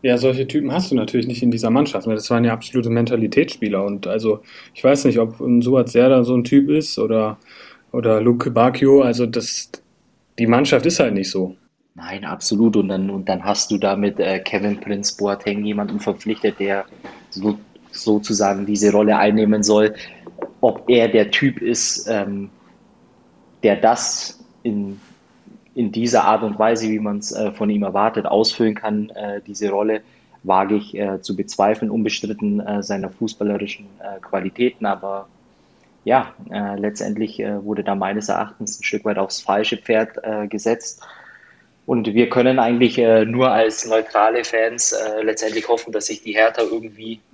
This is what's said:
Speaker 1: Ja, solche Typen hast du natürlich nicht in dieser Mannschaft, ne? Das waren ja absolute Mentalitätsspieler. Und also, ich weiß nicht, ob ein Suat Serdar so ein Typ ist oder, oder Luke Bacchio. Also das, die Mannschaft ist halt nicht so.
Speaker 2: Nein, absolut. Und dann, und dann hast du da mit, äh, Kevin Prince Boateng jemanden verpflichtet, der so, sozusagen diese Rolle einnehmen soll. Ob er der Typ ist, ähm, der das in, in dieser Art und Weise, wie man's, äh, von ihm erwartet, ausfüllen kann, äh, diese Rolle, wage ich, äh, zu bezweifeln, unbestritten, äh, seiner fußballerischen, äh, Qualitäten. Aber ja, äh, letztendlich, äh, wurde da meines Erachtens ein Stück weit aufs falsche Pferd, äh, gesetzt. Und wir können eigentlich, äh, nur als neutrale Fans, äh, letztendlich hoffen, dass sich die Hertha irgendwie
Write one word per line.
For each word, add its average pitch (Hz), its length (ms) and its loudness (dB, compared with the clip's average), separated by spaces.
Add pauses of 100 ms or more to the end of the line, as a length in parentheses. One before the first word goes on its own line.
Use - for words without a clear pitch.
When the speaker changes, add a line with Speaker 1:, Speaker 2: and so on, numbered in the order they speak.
Speaker 1:
Ja, 123 140 4
solche 131 300 0
Typen 151 240 -2
hast 185 180 -2
du 139 60 0
natürlich 120 320 0
nicht 120 160 -4
in 120 80 4
dieser 113 180 0
Mannschaft, 127 380 0
ne? 110 80 0
Das 107 160 -8
waren 117 120 2
ja 113 100 2
absolute 117 360 -4
Mentalitätsspieler. 113 960 0
Und 101 220 -6
also, 107 340 -2 (320)
ich - 100 -20
weiß 139 220 4
nicht, 117 140 4
ob 113 200 -2
ein 120 220 4
Suat 123 280 2
Serdar 127 340 6
so 127 120 2
ein 120 80 2
Typ 139 260 4
ist 151 280 0
oder, 110 400 0 (540)
oder 110 280 2
Luke 120 300 2
Bacchio. 127 540 6
Also 120 240 0
das, - 420 -6 (680)
die 117 80 2
Mannschaft 131 400 4
ist 170 120 0
halt 120 140 2
nicht 98 160 -2
so. 92 260 -4 (380)
Speaker 2:
Nein, - 320 -14
absolut. 107 520 2
Und 95 100 2
dann, 95 240 -2
und 95 180 -6
dann 92 140 0
hast 101 260 -2
du 104 80 0
da 98 180 2
mit, 101 240 -2
äh, 95 200 0
Kevin 101 400 -2
Prince 101 380 -6
Boateng 101 460 -4
jemanden 104 360 -4
verpflichtet, 107 600 -4
der 98 260 -2 (440)
so, 104 300 -4 (320)
sozusagen 104 760 0
diese 104 260 2
Rolle 104 260 4
einnehmen 107 440 4
soll. 107 320 4 (680)
Ob - 280 0
er 117 200 6
der 104 200 4
Typ - 320 0
ist, - 480 -2
ähm, 101 400 -4 (1120)
der 104 140 4
das - 640 -2 (240)
in, 101 360 -6 (720)
in 113 180 -2
dieser 113 340 2
Art 107 180 4
und 104 160 -4
Weise, 113 300 2
wie 107 100 0
man's, 104 320 -6
äh, 107 200 -4
von 104 180 -4
ihm 104 140 0
erwartet, 98 420 0
ausfüllen 107 500 2
kann, 107 340 -4
äh, 101 360 -10
diese 104 240 -4
Rolle, 107 320 0 (420)
wage 95 320 2
ich, - 220 -6
äh, 95 240 -4
zu 98 140 -6
bezweifeln, 104 560 0
unbestritten, 104 720 -2
äh, 104 220 -6
seiner 95 260 -6
fußballerischen, 101 760 -6 (140)
äh, 98 220 -14
Qualitäten. 110 640 -4
Aber 98 420 -6 (800)
ja, 123 280 2 (160)
äh, 101 300 -6
letztendlich, 104 600 -6
äh, 104 260 -6
wurde 104 180 -6
da 98 120 -2
meines 101 340 -4
Erachtens 101 500 -6
ein - 40 -16
Stück - 220 -6
weit 104 120 -2
aufs 98 240 -4
falsche 107 360 -2
Pferd, 110 460 -2
äh, 107 240 -6
gesetzt. 113 540 -6 (840)
Und 110 260 -2
wir 117 160 4
können 127 300 2
eigentlich, 120 400 2
äh, 113 260 6
nur 123 240 2
als 110 380 0
neutrale 113 560 2
Fans, 113 480 -2
äh, 107 320 -4
letztendlich 110 440 -4
hoffen, 117 240 -2
dass 107 140 -6
sich 107 160 -8
die 104 120 -10
Hertha 113 280 2
irgendwie 110 580 -6 (140)